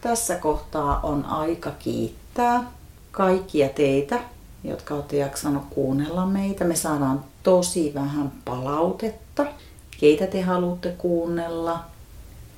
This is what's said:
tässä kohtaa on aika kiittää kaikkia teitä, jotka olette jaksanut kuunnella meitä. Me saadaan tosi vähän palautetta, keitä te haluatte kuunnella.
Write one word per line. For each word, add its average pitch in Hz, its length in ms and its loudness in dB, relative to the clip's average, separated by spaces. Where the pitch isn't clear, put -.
tässä 233 360 0
kohtaa 151 640 0
on 143 220 0
aika 156 540 -2
kiittää 240 960 -2
kaikkia 185 580 4
teitä, 143 520 2
jotka 151 300 -6
olette 143 220 -2
jaksanut 143 540 0
kuunnella 147 560 2
meitä. 196 380 0
Me 170 120 4
saadaan 143 480 0
tosi 175 520 4
vähän 143 380 -2
palautetta, 165 1000 -2
keitä 151 260 6
te 185 160 -2
haluatte 180 560 0
kuunnella. 170 840 -2